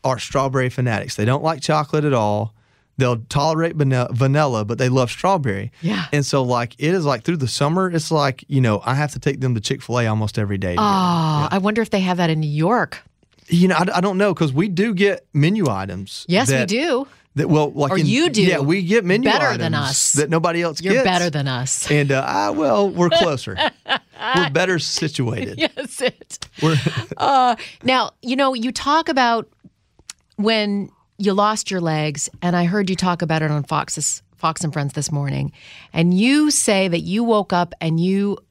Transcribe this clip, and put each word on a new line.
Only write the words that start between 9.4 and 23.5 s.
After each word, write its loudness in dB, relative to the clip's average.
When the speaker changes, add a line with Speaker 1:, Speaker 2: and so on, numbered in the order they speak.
Speaker 1:
them 0
to -2
Chick-fil-A -2
almost -2
every -2
day -2
to -2
get 2
Speaker 2:
Oh, 2
Speaker 1:
them. 2
Yeah. -2
Speaker 2:
I 0
wonder 0
if -4
they 0
have 0
that 2
in 0
New -2
York. 0
Speaker 1:
You 4
know, 4
I, 2
I 2
don't 0
know, 4
'cause 0
we 2
do 0
get 0
menu 2
items -6
Speaker 2:
Yes, 2
we 2
Speaker 1:
that 0
Speaker 2:
do. -2
Speaker 1:
that, -2
well, 4
like 0
Speaker 2:
Or 0
Speaker 1:
in 2
Speaker 2:
you 2
do. 0
Speaker 1:
Yeah, 2
we 0
get 2
menu 2
Speaker 2:
Better 2
Speaker 1:
items -2
Speaker 2:
than -2
us. 0
Speaker 1:
that 0
nobody 0
else -4
Speaker 2:
You're 0
Speaker 1:
gets. 2
Speaker 2:
better 0
than -2
us. -4
Speaker 1:
And, 2
uh, 2
I, 0
well, 2
we're 2
closer. 0